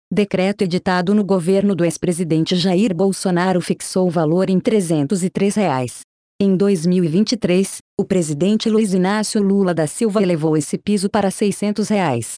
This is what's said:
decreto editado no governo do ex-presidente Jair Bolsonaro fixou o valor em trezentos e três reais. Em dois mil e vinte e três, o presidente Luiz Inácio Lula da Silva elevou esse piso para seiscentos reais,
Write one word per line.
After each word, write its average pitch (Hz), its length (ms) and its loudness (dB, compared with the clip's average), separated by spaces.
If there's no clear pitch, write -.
decreto 196 540 0
editado 180 500 0
no 214 80 2
governo 190 500 2
do 170 120 0
ex-presidente 165 720 -2
Jair 190 360 2
Bolsonaro 180 680 0
fixou - 460 -2
o 180 40 0
valor 170 380 0
em 185 100 2
trezentos 175 640 0
e 185 60 -2
três 196 260 -2
reais. 135 460 -2
Em 196 160 2
dois 196 280 2
mil 180 200 2
e - 20 0
vinte 185 240 0
e 240 60 -2
três, 190 400 0
o 196 60 -2
presidente 185 680 0
Luiz 214 240 2
Inácio 208 480 0
Lula 196 320 2
da 165 140 0
Silva 214 340 -2
elevou 160 360 0
esse 156 200 -4
piso 202 320 -2
para 196 220 0
seiscentos 208 560 -2
reais, 156 500 -2